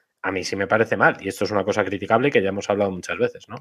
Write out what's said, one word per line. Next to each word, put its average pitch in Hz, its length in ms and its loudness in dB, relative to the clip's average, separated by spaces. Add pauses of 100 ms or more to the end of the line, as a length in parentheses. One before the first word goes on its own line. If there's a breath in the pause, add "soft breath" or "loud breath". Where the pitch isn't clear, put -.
(220 soft breath)
a 95 120 -4
mí 92 100 -4
sí 98 140 -4
me 98 100 0
parece 110 300 2
mal. 139 240 4
Y 98 80 -6
esto 98 160 -2
es 92 60 -2
una 101 120 2
cosa 98 220 2
criticable 101 420 2
y 147 40 0
que 120 120 4
ya 95 60 0
hemos 101 200 -4
hablado 101 220 0
muchas 90 260 -8
veces, 117 300 -4
¿no? 110 140 -14